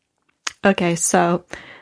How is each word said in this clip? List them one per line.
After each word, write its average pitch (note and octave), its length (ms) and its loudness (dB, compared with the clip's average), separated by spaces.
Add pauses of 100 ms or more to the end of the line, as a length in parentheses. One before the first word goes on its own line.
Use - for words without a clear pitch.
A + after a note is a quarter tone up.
(640)
Okay, F3+ 320 2
so F3 480 0 (380)